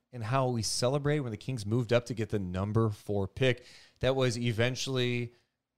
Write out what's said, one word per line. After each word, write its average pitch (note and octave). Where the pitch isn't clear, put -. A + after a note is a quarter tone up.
and A#2+
how B2+
we A#2+
celebrated C#3+
when B2
the G#2
Kings A#2+
moved A#2
up A#2+
to B2
get G#2+
the G#2+
number G2+
four G2+
pick? B2+
That B2+
was B2
eventually A#2+